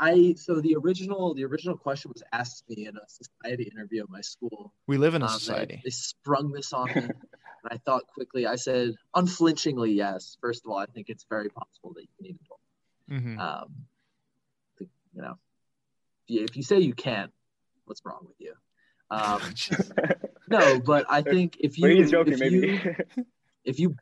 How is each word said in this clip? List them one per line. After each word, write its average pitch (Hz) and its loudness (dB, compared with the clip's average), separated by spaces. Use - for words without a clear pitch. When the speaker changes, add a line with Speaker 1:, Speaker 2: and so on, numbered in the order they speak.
Speaker 1:
I, 175 6
so 165 -2
the 156 4
original, 185 -2
the 135 -4
original 156 -6
question 139 -8
was - -18
asked 123 -8
to 117 -12
me 107 -12
in 104 -16
a 107 -16
society 120 -10
interview 107 -8
at 101 -14
my 95 -16
school. 107 -12
Speaker 2:
We 139 0
live 156 4
in 151 0
a 117 -2
Speaker 1:
Um, 110 -2
they, 110 -4
Speaker 2:
society. - -6
Speaker 1:
they - -6
sprung 143 -4
this 143 -10
on 127 -4
me, - -6
Speaker 3:
<laughs> 131 0
Speaker 1:
and 120 -6
I 120 -10
thought 131 -2
quickly. 127 -4
I 117 -2
said, 123 0
"Unflinchingly, 160 2
yes." 101 -2
First 120 -6
of 113 -12
all, 98 -4
I 101 -4
think 113 -16
it's 107 -16
very 107 -4
possible - -16
that - -20
you - -20
can 190 -20
eat 180 -16
a - -20
door. - -16
Speaker 2:
Mm-hmm. 113 -8
Speaker 1:
Um, 80 -10
you - -18
know, - -14
if 117 -6
you, 110 0
if 120 -8
you 139 -8
say 196 6
you 135 4
can't, 104 -4
what's - -18
wrong 87 -16
with - -20
you? 78 -16
Um, 104 -2
Speaker 2:
<laughs> - -4
Speaker 1:
no, 151 6
but 151 4
I 147 2
think 175 2
if - 0
Speaker 3:
But 170 8
Speaker 1:
you, 180 10
Speaker 3:
he's 160 6
joking, 160 4
Speaker 1:
if 131 0
Speaker 3:
maybe. 170 4
Speaker 1:
you, 190 0
Speaker 3:
<laughs> - -20
Speaker 1:
if 127 -4
you 165 2